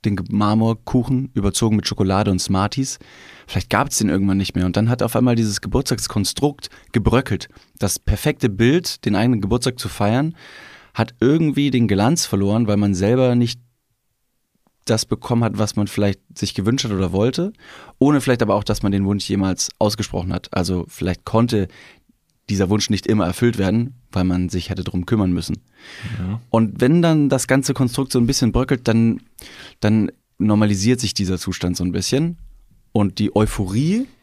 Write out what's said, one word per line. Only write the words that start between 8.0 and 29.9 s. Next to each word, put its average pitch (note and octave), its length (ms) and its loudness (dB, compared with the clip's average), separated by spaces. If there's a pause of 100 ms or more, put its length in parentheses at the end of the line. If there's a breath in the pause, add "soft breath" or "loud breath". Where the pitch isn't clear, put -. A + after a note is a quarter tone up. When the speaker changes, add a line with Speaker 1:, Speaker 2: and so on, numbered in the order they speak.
Speaker 1:
Bild, A#2+ 580 0
den G#2 100 0
eigenen A2+ 240 2
Geburtstag A#2+ 400 -2
zu - 80 -6
feiern, B2 480 -2 (560 loud breath)
hat - 280 -2
irgendwie C#3+ 520 2
den A#2+ 160 2
Glanz G#2 380 2
verloren, G2+ 420 0
weil G#2 80 2
man G2+ 180 2
selber B2 400 2
nicht A#2+ 260 0 (1200)
das A2+ 220 -2
bekommen - 380 -2
hat, G2+ 120 -2
was G#2 200 -2
man G#2 100 2
vielleicht G2+ 340 0 (180)
sich - 140 -4
gewünscht A#2 320 0
hat A2 80 -2
oder F#2+ 200 0
wollte, B2+ 420 0 (440 loud breath)
ohne C#3+ 220 6
vielleicht A#2+ 220 2
aber G#2 120 2
auch, G2+ 100 0
dass - 180 -4
man G2+ 100 0
den G2 140 2
Wunsch G2 240 -2
jemals F#2+ 480 -2
ausgesprochen G2 520 -2
hat. F#2 220 -8
Also F2+ 360 -2
vielleicht - 360 -6
konnte A2+ 440 0 (840 loud breath)
dieser F#2+ 180 0
Wunsch G#2 220 0
nicht G2+ 160 -2
immer G#2+ 180 2
erfüllt A2+ 320 0
werden, G#2+ 380 0 (180)
weil F2+ 120 0
man F2+ 260 0
sich F#2 180 -6
hätte F2+ 160 -6
drum F2+ 220 -6
kümmern G2+ 260 0
müssen. - 300 -6 (560 loud breath)
Speaker 2:
Ja. F#2+ 200 -6 (120)
Speaker 1:
Und A2+ 320 0
wenn D#3 180 4
dann D#3 300 2
das C3+ 160 0
ganze C3+ 260 0
Konstrukt B2+ 400 -2
so C3 60 2
ein A#2+ 80 4
bisschen A#2 260 0
bröckelt, B2+ 340 0
dann, A2+ 360 2 (580 loud breath)
dann G#2+ 320 2 (240)